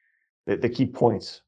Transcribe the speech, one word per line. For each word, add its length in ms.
the, 100
the 100
key 200
points, 600